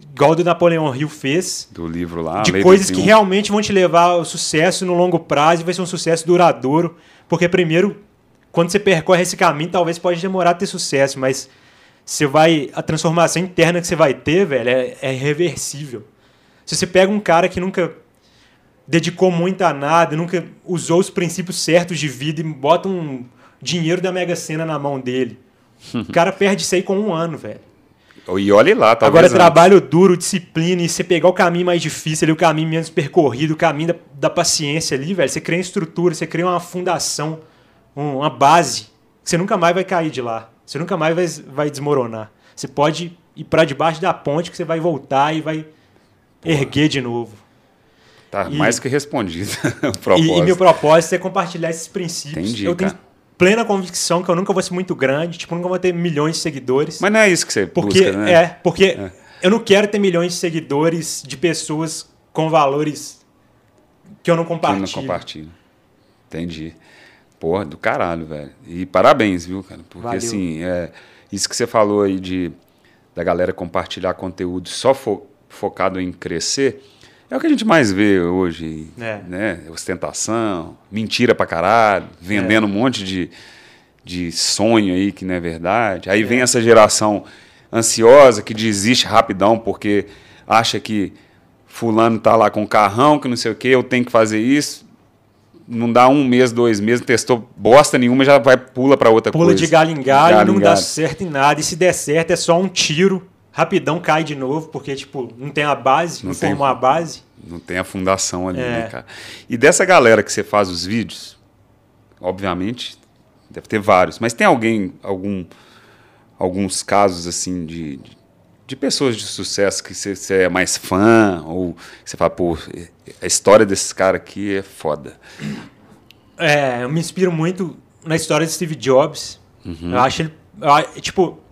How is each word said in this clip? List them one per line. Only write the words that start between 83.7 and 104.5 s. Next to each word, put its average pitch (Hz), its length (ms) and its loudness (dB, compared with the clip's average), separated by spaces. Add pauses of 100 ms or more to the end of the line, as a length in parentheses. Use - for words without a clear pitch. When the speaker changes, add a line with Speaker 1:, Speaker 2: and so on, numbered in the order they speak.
Speaker 2:
de 87 260 -8
sonho 101 640 0
aí 98 160 0
que 95 140 -12
não 90 100 -6
é 90 60 -6
verdade. 87 720 -4
Aí 104 120 2
Speaker 1:
É. - 20 0
Speaker 2:
vem 120 180 0
essa 123 200 0
geração 107 640 6 (480)
ansiosa 113 680 6
que 110 120 -10
desiste 107 520 0
rapidão 104 520 2
porque 101 480 -4 (400)
acha 113 320 2
que 101 340 -6 (540)
fulano 113 540 0
tá 110 160 4
lá 107 140 4
com 107 160 -6
carrão, 117 520 2
que 139 80 -8
não 123 100 -4
sei 117 140 -4
o 107 60 -4
quê, - 120 -6
eu 127 140 4
tenho 123 220 -2
que - 80 -18
fazer 110 260 2
isso. 135 480 -2 (800)
Não 117 240 -4
dá 120 180 8
um 143 180 4
mês, 123 260 4
dois 117 280 2
meses, 117 200 0
não - 60 -16
testou 117 500 0
bosta 127 400 6
nenhuma, 127 300 2
já 143 120 8
vai, 127 200 6
pula 131 380 2
pra 117 120 4
outra 110 240 4
Speaker 1:
Pula 160 140 2
Speaker 2:
coisa. - 180 4
Speaker 1:
de - 60 0
galho 160 200 4
em 151 120 -6
galho, 135 340 6
Speaker 2:
Galho 107 140 6
em - 40 4
Speaker 1:
não 101 60 2
dá 101 140 4
Speaker 2:
galho. 101 80 2
Speaker 1:
certo 151 400 -4
em 180 80 -8
nada. 147 300 2
E - 20 -4
se 170 140 -6
der 175 180 2
certo, 160 380 -2
é 170 40 0
só 170 240 2
um 190 80 -2
tiro, 180 580 0 (260)
rapidão 156 480 -2
cai 156 240 0
de 147 100 -8
novo, 139 340 -6